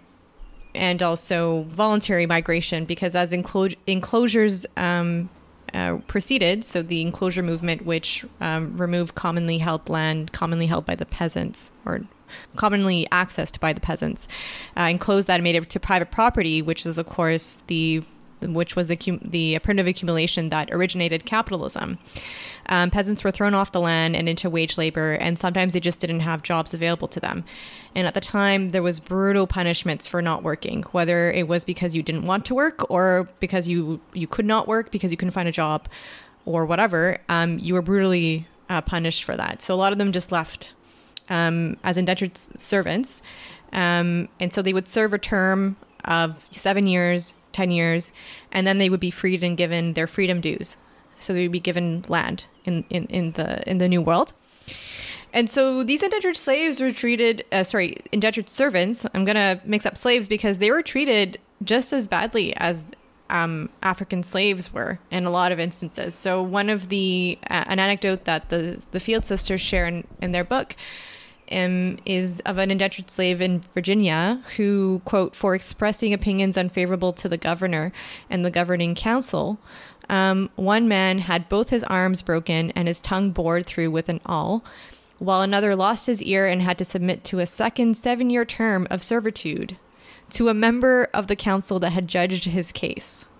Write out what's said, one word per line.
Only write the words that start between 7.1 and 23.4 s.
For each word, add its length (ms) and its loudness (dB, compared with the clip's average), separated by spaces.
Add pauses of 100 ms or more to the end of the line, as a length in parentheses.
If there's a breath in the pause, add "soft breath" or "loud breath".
movement, 420 -2
which, 400 -2 (160)
um, 340 -2
removed 380 -2
commonly 460 0
held 300 -2
land, 420 -2
commonly 340 -2
held 220 0
by 80 -2
the 100 -6
peasants, 640 -4 (160)
or 160 -4 (540 loud breath)
commonly 560 2
accessed 480 -2
by 140 0
the 80 -8
peasants, 460 -4 (480 loud breath)
uh, 140 0
enclosed 380 2
that 80 4
and 80 2
made 120 4
it 140 0
to 100 -4
private 300 0
property, 540 2
which 220 -4
is, 120 -4
of 80 -2
course, 640 0
the, 340 0 (400)
which 340 -2
was 120 0
the 80 0
cum-, 280 -2
the 360 0
primitive 280 2
accumulation 640 0
that 220 -2
originated 540 0
capitalism. 720 -2 (720 loud breath)
Um, 220 2
peasants 320 0
were 80 2
thrown 220 2